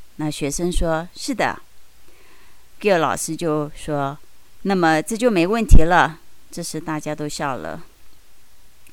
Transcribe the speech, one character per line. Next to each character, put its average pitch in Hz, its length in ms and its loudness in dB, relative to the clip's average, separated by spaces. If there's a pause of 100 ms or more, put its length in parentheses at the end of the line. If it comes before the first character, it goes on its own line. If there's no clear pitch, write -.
(160)
那 151 120 -6
学 147 220 -4
生 175 220 -2
说， 165 420 0
“是 - 180 -8
的。” 156 300 -2 (1200)
Gill 196 180 2
老 135 180 0
师 165 200 -8
就 151 400 -2
说 143 420 -4 (440)
：“那 196 120 0
么 160 260 2
这 220 160 -6
就 240 140 2
没 170 160 2
问 226 180 0
题 - 200 12
了。” 165 340 4 (320)
这 - 100 -12
时 165 200 -8
大 156 180 -8
家 151 160 -8
都 151 140 -8
笑 143 280 -4
了。 80 280 -10 (1080)